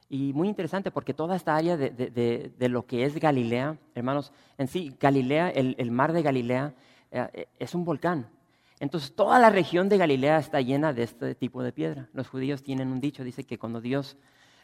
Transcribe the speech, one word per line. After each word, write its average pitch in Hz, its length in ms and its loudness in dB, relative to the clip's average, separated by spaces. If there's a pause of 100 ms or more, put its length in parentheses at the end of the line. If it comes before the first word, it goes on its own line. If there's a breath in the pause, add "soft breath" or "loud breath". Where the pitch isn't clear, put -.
Y 139 240 -4
muy 156 160 0
interesante 190 420 -4
porque - 240 -6
toda 170 220 -2
esta 165 220 0
área 170 180 2
de, 139 140 -2
de, 123 200 -6
de, 117 480 -2
de 123 120 2
lo 120 160 -2
que 120 180 -2
es 147 160 -2
Galilea, 135 580 0 (180)
hermanos, 135 360 -4 (260 soft breath)
en 131 120 -2
sí, 160 280 -6
Galilea, 139 520 2
el, 131 280 0
el 120 140 -2
mar 139 220 2
de 170 80 2
Galilea, 131 520 0 (380 soft breath)
eh, - 380 -8 (100)
es 127 160 -8
un 175 80 -2
volcán. 160 460 -2 (500 soft breath)
Entonces, 143 360 -6
toda 247 240 4
la 226 100 10
región 180 400 4
de 202 80 6
Galilea 151 400 4
está 143 240 0
llena 139 320 2
de 117 80 -2
este 127 320 -4
tipo 127 300 -6
de 123 80 -4
piedra. 147 420 -6
Los 131 140 -8
judíos 135 340 -4
tienen 131 280 -4
un 131 120 -4
dicho, 143 220 -4
dice 123 200 -10
que 117 140 -10
cuando 113 240 -8
Dios 135 360 -4 (460 soft breath)